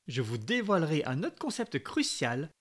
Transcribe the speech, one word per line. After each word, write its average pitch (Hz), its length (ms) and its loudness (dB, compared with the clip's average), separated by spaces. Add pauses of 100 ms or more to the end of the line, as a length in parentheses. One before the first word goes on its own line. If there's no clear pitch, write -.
je 127 160 0
vous 113 160 -2
dévoilerai 170 680 2
un 143 160 0
autre 311 160 -4
concept 233 400 -2
crucial 135 720 -2 (120)